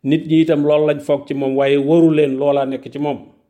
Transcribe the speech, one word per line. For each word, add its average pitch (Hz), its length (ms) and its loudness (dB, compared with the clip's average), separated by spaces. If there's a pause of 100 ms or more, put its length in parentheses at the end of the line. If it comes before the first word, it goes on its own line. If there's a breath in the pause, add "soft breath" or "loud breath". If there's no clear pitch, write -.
Nit 156 240 -2
ñi 160 140 2
itam 156 240 0
loolu 151 220 2
lañ 143 120 -2
foog 143 280 -4
ci 139 60 -6
moom, 135 240 -4
waaye 139 200 2
waru 160 340 2
leen 143 260 0
loolaa 139 280 0
nekk 131 260 -10
ci 147 80 -10
moom. 139 200 -4 (300)